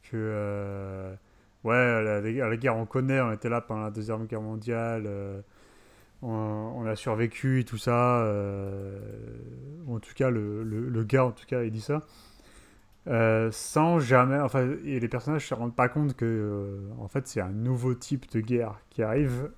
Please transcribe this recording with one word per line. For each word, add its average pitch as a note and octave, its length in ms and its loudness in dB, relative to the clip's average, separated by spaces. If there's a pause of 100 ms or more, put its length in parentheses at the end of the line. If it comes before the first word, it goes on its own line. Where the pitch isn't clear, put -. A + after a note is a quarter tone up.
Que, - 100 -12
euh, G2+ 960 -4 (520)
ouais, A2+ 100 4
la, A2+ 460 4
la A2+ 360 0
guerre, A#2 200 2
on A2+ 100 -2
connaît, C3 340 2
on A#2 120 2
était G#2+ 160 -4
là A#2 120 0
pendant G#2+ 220 -6
la G#2+ 80 -4
Deuxième A2 360 -4
Guerre A2 160 -6
mondiale, A2+ 640 -2
euh, G2 340 -6 (840)
on, B2+ 60 -6 (480)
on A#2 100 -4
a A2 80 0
survécu A#2+ 680 0
et A#2+ 40 0
tout A2 140 -6
ça, A#2+ 420 4
euh, G2 760 -2 (920)
ou A#2+ 100 -4
en - 20 -4
tout - 160 -12
cas, C3 160 2
le, G#2 320 -2
le, A2 260 -4
le A2+ 160 0
gars, B2+ 200 4
en A#2+ 80 0
tout - 140 -16
cas, B2 180 -2
il A2 80 -2
dit A2 80 -6
ça. D3 220 -2 (1040)
Euh, A2+ 440 4
sans D#3+ 480 4
jamais, C3 400 6
enfin, C3 280 2 (160)
et C#3 140 -2
les A#2 80 0
personnages C#3 400 -2
se - 80 -2
rendent A#2 220 -4
pas B2 120 4
compte C#3+ 280 0
que, - 80 -2
euh, G#2 540 -2 (220)
en A2 60 -8
fait, C3 220 -4
c'est A2 120 -2
un F#2 100 -2
nouveau A#2+ 440 0
type B2+ 380 -4
de A#2 80 2
guerre A2+ 400 0 (100)
qui A2+ 140 0
arrive B2+ 540 2